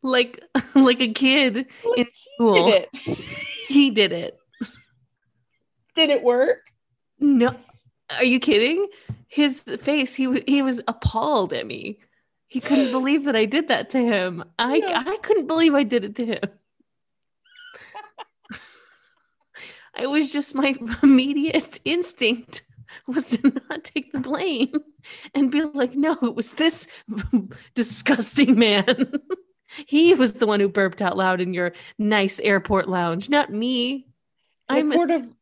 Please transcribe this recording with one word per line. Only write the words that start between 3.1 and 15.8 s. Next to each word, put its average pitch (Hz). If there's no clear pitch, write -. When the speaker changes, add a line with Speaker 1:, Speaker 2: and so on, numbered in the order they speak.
Speaker 1:
He 277
did 202
it. 170
Speaker 2:
Did 320
it 285
work? 247
Speaker 1:
No. 262
Are 247
you 254
kidding? 294
His 285
face, 277
he 262
wa-, 254
he 277
was 262
appalled 233
at 117
me. 120
He 254
couldn't 269
Speaker 2:
<gasps> -
Speaker 1:
believe 277
that 285
I 220
did 294
that -
to 269
him. 185
I, 254
Speaker 2:
No. 403
Speaker 1:
I 330
couldn't 392
believe 320
I 277